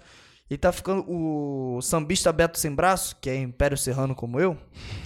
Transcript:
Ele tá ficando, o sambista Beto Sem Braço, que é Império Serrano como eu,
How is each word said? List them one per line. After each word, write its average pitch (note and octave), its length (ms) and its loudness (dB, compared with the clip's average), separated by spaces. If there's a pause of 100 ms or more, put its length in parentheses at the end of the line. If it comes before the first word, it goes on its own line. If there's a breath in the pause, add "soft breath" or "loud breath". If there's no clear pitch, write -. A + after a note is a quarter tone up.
(480 loud breath)
Ele C#3+ 120 -6
tá F3+ 120 4
ficando, F#3+ 380 -2
o C#3+ 720 -2
sambista E3 500 2
Beto E3 280 2
Sem D#3+ 160 -2
Braço, F3 440 2
que - 120 -8
é C3 40 0
Império C3+ 400 0
Serrano C3+ 380 0
como B2 260 -4
eu, F3 160 4 (500 loud breath)